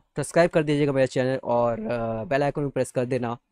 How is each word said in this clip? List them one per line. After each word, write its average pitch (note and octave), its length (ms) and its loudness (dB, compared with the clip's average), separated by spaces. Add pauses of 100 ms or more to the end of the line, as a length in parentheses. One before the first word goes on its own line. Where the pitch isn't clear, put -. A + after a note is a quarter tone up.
(160)
सब्सक्राइब E3+ 340 2
कर E3 120 2
दीजिएगा D3 300 2
मेरा C3 160 4
चैनल, C3 280 0
और, A#2+ 440 0
अ, A2+ 440 -4
बेल C3+ 180 0
आइकन C#3+ 220 -2
भी C3+ 60 -4
प्रेस B2+ 200 -2
कर B2 160 -2
देना B2 300 -2 (160)